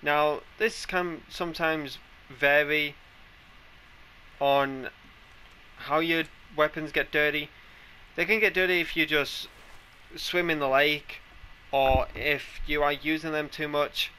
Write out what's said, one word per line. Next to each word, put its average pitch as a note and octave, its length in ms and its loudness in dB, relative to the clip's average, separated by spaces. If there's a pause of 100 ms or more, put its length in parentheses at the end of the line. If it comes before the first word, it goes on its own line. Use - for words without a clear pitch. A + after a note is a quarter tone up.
Now, D3 380 2 (180)
this - 280 -2
can F3 420 -4
sometimes D#3+ 680 -4 (300)
vary D3 680 2 (1400)
on C#3 480 0 (880)
how D3 240 0
your E3 240 0 (320)
weapons D3+ 340 0
get C#3+ 220 -2
dirty. D3+ 360 2 (680)
They F3 80 0
can G#3+ 160 2
get G3 140 4
dirty F3+ 260 2
if D#3+ 160 -2
you D#3+ 100 4
just D3 420 0 (680)
swim F3 340 -2
in D#3 80 0
the C#3+ 100 0
lake, C#3+ 520 2 (500)
or C3+ 440 4
if C#3+ 520 -4
you D3 160 0
are C#3+ 100 2
using D#3 380 -4
them D3+ 180 -4
too D3+ 200 -8
much. D3 500 -2